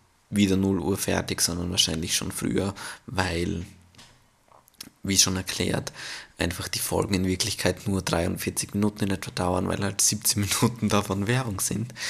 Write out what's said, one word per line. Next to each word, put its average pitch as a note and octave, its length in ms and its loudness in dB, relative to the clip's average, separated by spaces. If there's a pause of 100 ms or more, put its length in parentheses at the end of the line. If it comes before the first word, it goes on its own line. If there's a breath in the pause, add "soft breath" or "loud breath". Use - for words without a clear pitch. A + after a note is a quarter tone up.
(300)
wieder G2+ 260 6
null F#2+ 240 2
Uhr E2+ 180 0
fertig, F2 440 0
sondern F2 280 0
wahrscheinlich F2 460 0
schon - 160 -2
früher, G2 420 0 (320 loud breath)
weil, F2 600 -2 (1400 loud breath)
wie F#2+ 140 4
schon F#2 180 4
erklärt, - 560 -2 (460 loud breath)
einfach F2 320 -2
die - 100 -4
Folgen F#2 340 0
in F#2 120 2
Wirklichkeit F#2 640 0
nur F#2+ 120 0
dreiundvierzig - 720 -2
Minuten G#2 300 0
in G2 80 0
etwa - 200 -6
dauern, F#2 360 0
weil F2+ 160 0
halt G2 160 -2
siebzehn - 500 2
<laughs> - 120 2
Minuten A2+ 260 2
davon G2 400 2
Werbung B2 320 0
sind, A2+ 340 -2 (160 loud breath)